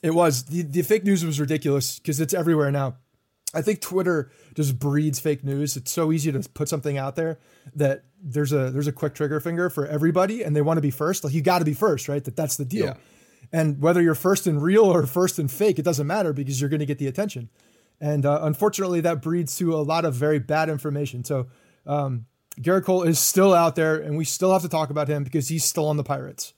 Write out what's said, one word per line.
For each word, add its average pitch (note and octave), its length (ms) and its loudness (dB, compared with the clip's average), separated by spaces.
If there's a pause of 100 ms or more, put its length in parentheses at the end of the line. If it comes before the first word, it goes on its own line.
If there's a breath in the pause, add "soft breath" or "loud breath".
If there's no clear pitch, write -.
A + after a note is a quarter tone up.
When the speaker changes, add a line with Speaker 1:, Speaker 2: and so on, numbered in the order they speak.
Speaker 1:
It E3 120 0
was. D#3+ 300 4
The, E3+ 180 -4
the D3+ 180 -2
fake G#3+ 240 2
news F#3+ 220 2
was D3 120 -2
ridiculous C#3+ 640 -2
'cause D3+ 180 -2
it's D#3 120 -2
everywhere D#3+ 380 2
now. C#3 260 -2 (560)
I D#3+ 80 -2
think G3 220 0
Twitter F3 480 0 (240 soft breath)
just C#3 240 0
breeds C#3+ 420 0
fake D3 240 -2
news. C#3 320 -2
It's - 160 -8
so D#3+ 180 0
easy D#3 220 0
to C3+ 80 -2 (140)
put D3+ 160 -4
something C#3+ 260 -4
out C3+ 200 -6
there D#3+ 220 -4 (360 loud breath)
that C#3 300 0 (140)
there's D3 360 -2
a, C3 160 2
there's C#3+ 160 -2
a D3 60 -2
quick C#3+ 200 -4
trigger D3+ 280 -2
finger E3+ 280 -2
for D3 180 -4
everybody, E3+ 560 2
and D3+ 140 0
they D3 60 4
wanna D#3+ 180 2
be C#3+ 100 0
first. D#3+ 320 -2
Like, C#3 120 -4
you D#3+ 80 0
gotta F3 240 4
be D3+ 80 0
first, E3+ 340 0
right? C#3+ 160 -4
That, B2+ 100 -8
that's D3+ 220 -2
the C#3 80 -6
deal. F#3+ 220 -2
Speaker 2:
Yeah. - 80 -6 (580 soft breath)
Speaker 1:
And D#3 280 2
whether F3 200 4
you're E3 140 4
first F#3 320 0
in D3+ 140 2
real G3 240 6
or F3 220 4
first F3 340 0
in C#3+ 80 -2
fake, G#3 320 0
it - 20 -4
doesn't D3 240 0
matter F3 260 0
because C3+ 280 -4
you're C#3+ 100 0
gonna D3+ 160 -2
get C#3 120 -4
the C#3 100 -2
attention. C3 400 -6 (520 soft breath)
And, D3 240 0
uh, D3 180 2
unfortunately, F3+ 580 0
that E3 220 0
breeds E3 360 -2
to E3 160 0
a D3+ 80 0
lot D#3+ 220 0
of D3 100 0
very D3 240 0
bad D#3 300 0
information. C#3+ 560 -6
So, C3 240 -4 (360 soft breath)
um, C#3 420 -4 (340)
Gerrit F#3 240 2
Cole F#3 180 2
is E3 160 2
still F#3+ 340 6
out E3+ 220 4
there, D#3 220 2
and D3+ 200 -4
we D#3+ 80 -2
still F#3 280 0
have F#3 100 2
to F3 60 -6
talk D#3 220 -2
about D3 180 -2
him D3 160 -2
because C3 240 -2
he's D#3 160 -2
still D3+ 240 0
on D3+ 80 2
the D3 80 -2
Pirates. C#3 540 -8